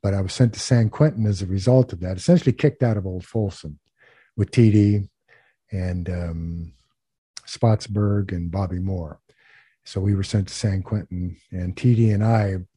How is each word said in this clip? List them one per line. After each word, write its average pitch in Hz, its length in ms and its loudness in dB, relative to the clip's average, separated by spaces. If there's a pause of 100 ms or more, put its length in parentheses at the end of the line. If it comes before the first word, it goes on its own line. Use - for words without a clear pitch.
but 98 120 0
I 98 60 -2
was 95 120 -4
sent 120 220 2
to - 60 -12
San 117 280 2
Quentin 113 380 0
as 101 160 0
a 95 40 -6
result 123 460 2
of 85 80 -12
that, 90 160 -6
essentially 170 360 4
kicked - 300 0
out 117 140 2
of 98 100 -4
Old 90 180 -8
Folsom 92 540 -6 (580)
with 101 140 -2
T 113 200 6
D 104 380 4 (640)
and, 90 360 -6
um, 85 640 -8 (720)
Spotsburg 104 840 0
and 87 200 -4
Bobby 92 280 -4
Moore. 90 420 -6 (640)
So - 160 -6
we 101 140 2
were 98 80 -2
sent 95 260 -2
to - 60 -16
San 95 280 -2
Quentin, 90 560 -6 (120)
and 90 260 -6
T 123 200 4
D 113 140 4
and 104 140 2
I 104 340 2 (180)